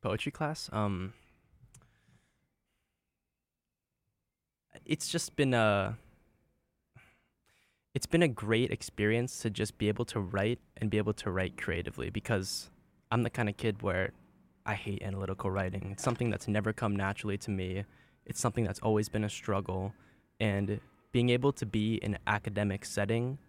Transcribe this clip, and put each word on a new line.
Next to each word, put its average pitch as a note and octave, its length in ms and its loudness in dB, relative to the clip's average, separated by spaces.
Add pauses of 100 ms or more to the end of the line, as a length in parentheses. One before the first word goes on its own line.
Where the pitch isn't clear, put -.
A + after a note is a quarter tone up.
Poetry A2 300 -2
class? D#3 400 -4
Um, G2+ 400 -2 (3750)
it's - 240 -2
just - 280 -4
been C3+ 180 4
a, G#2+ 420 4 (2000)
it's - 120 -4
been E3+ 160 6
a E3+ 60 6
great A2+ 420 2
experience A2+ 680 0
to A2+ 100 -2
just G#2+ 280 -4
be G#2 100 2
able G#2+ 180 2
to - 140 -2
write G2 380 0 (180)
and G#2+ 140 0
be G#2+ 80 2
able G#2 160 2
to - 160 -4
write F#2 260 0
creatively, - 540 -2
because G2 600 -2 (400)
I'm A#2+ 120 4
the A#2 80 0
kind A2 180 0
of G2+ 80 -4
kid A2 260 -2
where F#2+ 300 0 (540)
I G#2+ 80 -2
hate G2 280 -6
analytical F#2+ 480 -4
writing. F#2+ 420 -2
It's G2+ 100 -10
something A#2+ 280 0
that's G2 160 -2
never G#2+ 260 0
come G#2 220 0
naturally G2+ 440 -2
to - 120 -6
me. F#2+ 340 -2 (420)
It's - 140 -8
something A#2 240 2
that's G2 160 -2
always G#2+ 280 4
been G#2+ 160 0
a G#2 40 0
struggle, G2 640 -2 (460)
and G#2 420 0 (300)
being B2 200 4
able B2+ 240 4
to - 120 -4
be G#2+ 300 2
in G2+ 180 0
an G2 140 -8
academic G#2 560 0
setting A#2 540 0 (100)